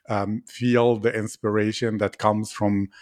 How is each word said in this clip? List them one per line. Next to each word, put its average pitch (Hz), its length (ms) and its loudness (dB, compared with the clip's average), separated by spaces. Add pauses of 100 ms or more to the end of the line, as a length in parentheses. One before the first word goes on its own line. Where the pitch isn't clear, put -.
um, 104 380 -2
feel 120 500 2
the 113 180 0
inspiration 107 840 -2
that 101 200 -2
comes 107 340 0
from 101 380 -2 (120)